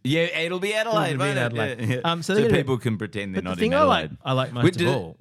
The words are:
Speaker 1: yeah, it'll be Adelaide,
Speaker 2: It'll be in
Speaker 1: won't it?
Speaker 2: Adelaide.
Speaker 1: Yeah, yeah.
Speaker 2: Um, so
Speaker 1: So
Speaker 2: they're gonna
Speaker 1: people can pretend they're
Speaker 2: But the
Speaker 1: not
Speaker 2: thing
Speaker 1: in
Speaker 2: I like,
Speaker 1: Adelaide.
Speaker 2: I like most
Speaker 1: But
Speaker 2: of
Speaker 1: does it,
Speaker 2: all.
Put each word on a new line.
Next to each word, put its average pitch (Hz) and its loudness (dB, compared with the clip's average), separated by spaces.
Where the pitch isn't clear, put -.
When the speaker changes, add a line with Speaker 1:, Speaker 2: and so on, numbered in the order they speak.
Speaker 1:
yeah, 156 2
it'll 170 -2
be 202 -2
Adelaide, 214 0
Speaker 2:
It'll 135 -2
be 139 0
in 139 -2
Speaker 1:
won't 120 -2
it? 117 -2
Speaker 2:
Adelaide. 117 -4
Speaker 1:
Yeah, 127 0
yeah. 123 -4
Speaker 2:
Um, 170 -2
so 185 -2
Speaker 1:
So 208 4
Speaker 2:
they're 233 4
gonna 175 4
Speaker 1:
people 131 0
can 113 -2
pretend 101 -6
they're 95 -2
Speaker 2:
But - -4
the - -4
Speaker 1:
not 92 -4
Speaker 2:
thing 226 2
Speaker 1:
in 269 2
Speaker 2:
I 311 4
like, 208 4
Speaker 1:
Adelaide. 151 -10
Speaker 2:
I 131 0
like 131 0
most 123 0
Speaker 1:
But 170 6
Speaker 2:
of - -10
Speaker 1:
does 175 2
it, 139 2
Speaker 2:
all. 82 -10